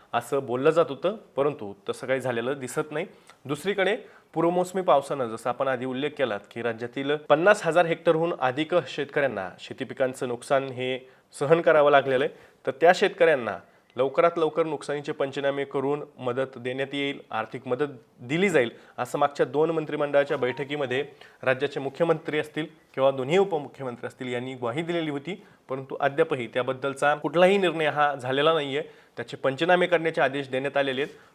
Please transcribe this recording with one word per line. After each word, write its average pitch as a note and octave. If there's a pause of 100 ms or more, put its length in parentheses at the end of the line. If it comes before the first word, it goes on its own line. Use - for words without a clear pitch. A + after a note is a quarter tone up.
(140)
असं B2
बोललं B2+
जात D#3+
होतं, C#3 (200)
परंतु C3+ (160)
तसं A#2+
काही C3
झालेलं B2
दिसत D3+
नाही. D#3 (400)
दुसरीकडे, F#3 (380)
पूर्वमोसमी F3+
पावसानं, C#3+
जसं A2+
आपण C3+
आधी B2+
उल्लेख C3
केलात A2 (120)
की A#2
राज्यातील A#2+ (140)
पन्नास F#3
हजार E3+
हेक्टरहून E3
अधिक D3 (120)
शेतकऱ्यांना C3 (100)
शेती A#2
पिकांचं B2+
नुकसान B2+
हे B2+ (380)
सहन D#3+
करावं D#3
लागलेलं C3+
आहे, - (320)
तर C3+ (100)
त्या E3
शेतकऱ्यांना D#3 (380)
लवकरात C#3
लवकर D#3+
नुकसानीचे D3
पंचनामे C#3
करून C#3 (180)
मदत B2+
देण्यात C3
येईल, C#3+ (120)
आर्थिक A2
मदत C3+ (260)
दिली D#3+
जाईल C3 (280)
असं A#2+
मागच्या C#3+
दोन D3
मंत्रिमंडळाच्या D3
बैठकीमध्ये C3 (400)
राज्याचे C3
मुख्यमंत्री D#3
असतील D#3 (280)
किंवा C3+
दोन्ही C3+
उपमुख्यमंत्री C3+
असतील B2
यांनी B2+
ग्वाही A#2+
दिलेली E3
होती, C#3+ (280)
परंतु C3+
अद्यापही C#3
त्याबद्दलचा C3
कुठलाही E3
निर्णय D#3+
हा C#3+
झालेला C#3
नाहीये. C#3+ (360)
त्याचे A#2+
पंचनामे E3
करण्याचे E3
आदेश C#3
देण्यात C3+
आलेले C3+
आहेत, E3+ (220)